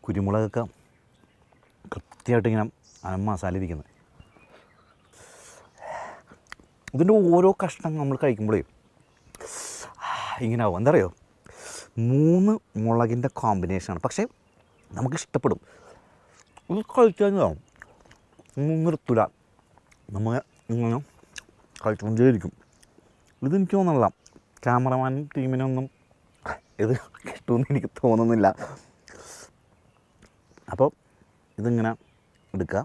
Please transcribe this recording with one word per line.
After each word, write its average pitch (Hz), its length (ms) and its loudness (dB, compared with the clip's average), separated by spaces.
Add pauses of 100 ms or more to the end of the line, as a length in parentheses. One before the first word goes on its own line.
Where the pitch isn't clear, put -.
കുരുമുളകൊക്കെ 101 560 -2 (1300)
കൃത്യമായിട്ട് - 560 -2
ഇങ്ങനെ 107 160 0 (420)
ആ - 20 -8 (180)
മസാല 95 320 -4
ഇരിക്കുന്നത്. 82 300 -8 (3000)
ഇതിൻ്റെ 175 180 4 (220)
ഓരോ 185 140 6 (120)
കഷ്ണം 160 380 -6
നമ്മൾ 139 240 -2
കഴിക്കുമ്പോഴേ 107 360 2 (1900)
ഇങ്ങനെ 117 200 0
ആവും. 92 140 2
എന്താ 120 140 4
അറിയോ, 104 140 4 (1000)
മൂന്ന് 170 440 6 (300)
മുളകിൻ്റെ 117 460 0 (100)
കോമ്പിനേഷനാണ്, 92 680 -2
പക്ഷേ - 180 -2 (760)
നമുക്കിഷ്ടപ്പെടും. 127 600 -4 (1120)
ഇത് 202 100 -4 (140)
കഴിച്ചു 226 280 4
കഴിഞ്ഞാൽ 196 220 2 (1120)
ഒന്നും 156 280 -2
നിർത്തൂല, 139 360 0 (960)
നമ്മൾ 110 180 -2 (420)
ഇങ്ങനെ 117 240 -2 (840)
കഴിച്ചുകൊണ്ടേയിരിക്കും. 110 680 2 (960)
ഇതെനിക്ക് 185 320 0
തോന്നണില്ല 147 300 2 (560)
ക്യാമറമാനും 131 600 0 (100)
ടീമിനൊന്നും 131 520 -2 (960)
ഇത് 110 100 0 (340)
കിട്ടുമെന്ന് - 460 -2
എനിക്ക് 117 160 -2 (140)
തോന്നുന്നില്ല. 113 440 4 (2250)
അപ്പോൾ 117 180 2 (720)
ഇതിങ്ങനെ 113 320 0 (600)
എടുക്കുക 95 320 -4